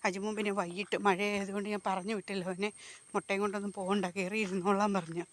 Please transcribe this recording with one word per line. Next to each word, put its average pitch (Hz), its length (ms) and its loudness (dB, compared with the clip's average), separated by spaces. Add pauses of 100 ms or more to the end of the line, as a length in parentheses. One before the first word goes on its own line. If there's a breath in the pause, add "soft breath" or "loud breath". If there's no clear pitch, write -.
അജുമോൻ 196 300 0
പിന്നെ 208 180 0
വൈകിട്ട് 190 460 -2
മഴ 196 240 4
ആയതുകൊണ്ട് 202 460 -2
ഞാൻ 208 160 -4
പറഞ്ഞു 190 300 0
വിട്ടില്ല, 196 300 -4
അവനെ 185 260 -2 (380 loud breath)
മുട്ടയും 196 320 0
കൊണ്ടൊന്നും 202 320 -2
പോകണ്ട, 196 340 0
കയറി 185 340 -2
ഇരുന്നോളാൻ 196 540 4
പറഞ്ഞു. 170 380 -2